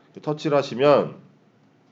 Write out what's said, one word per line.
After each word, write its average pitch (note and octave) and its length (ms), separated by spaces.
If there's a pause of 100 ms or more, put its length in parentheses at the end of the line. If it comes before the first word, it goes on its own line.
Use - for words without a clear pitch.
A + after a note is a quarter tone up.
(220)
터치를 D3+ 360
하시면 B2 580 (760)